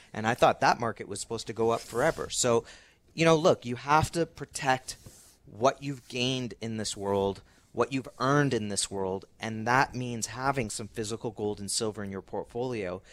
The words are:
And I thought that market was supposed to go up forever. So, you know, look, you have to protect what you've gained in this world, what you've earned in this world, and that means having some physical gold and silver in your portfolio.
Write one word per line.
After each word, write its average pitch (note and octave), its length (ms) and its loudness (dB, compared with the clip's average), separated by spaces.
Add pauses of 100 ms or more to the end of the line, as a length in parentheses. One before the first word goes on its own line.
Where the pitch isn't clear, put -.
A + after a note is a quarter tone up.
(140)
And G#2+ 120 -4
I A#2 100 2
thought C#3 260 4
that D3+ 180 4
market A2 280 -6
was G2+ 120 -8
supposed - 280 -8
to A#2 60 -6
go A2+ 180 2
up A2+ 100 0
forever. C#3 480 -2
So, A#2 340 2 (500)
you D#3+ 120 0
know, E3 100 8
look, D#3 300 4
you A#2+ 100 -4
have C#3+ 380 4
to E3 120 0
protect - 680 -4 (500)
what A2+ 380 0
you've C#3 240 -8
gained B2 540 -2
in A2+ 160 -4
this G#2+ 180 -6
world, G2 460 0 (320)
what A#2+ 180 0
you've C3 180 -4 (100)
earned C#3 340 4
in G#2+ 160 -2
this G2+ 200 -2
world, F#2+ 360 -4 (120)
and A2 300 -6
that B2+ 260 4
means A#2+ 340 -6
having C3 420 -2
some G#2+ 180 -8
physical A2 440 -6
gold G#2 280 -4
and G2+ 100 -8
silver G#2+ 360 -2
in G2 40 -8
your F#2+ 120 -6
portfolio. G#2 800 -6 (120)